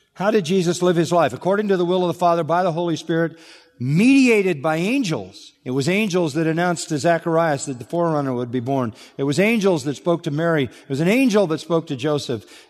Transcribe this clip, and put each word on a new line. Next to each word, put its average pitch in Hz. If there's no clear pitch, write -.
How 196
did 214
Jesus 175
live 180
his 165
life? 165
According 196
to 196
the 175
will 185
of 180
the 170
Father, 170
by 165
the 180
Holy 170
Spirit, 165
mediated 202
by 156
angels. 170
It 127
was 131
angels 180
that 160
announced 170
to 151
Zacharias 165
that 131
the 117
forerunner 156
would 123
be 127
born. 127
It 139
was 143
angels 196
that 139
spoke 170
to 160
Mary. 156
It -
was 135
an 170
angel 214
that 151
spoke 165
to 143
Joseph. 139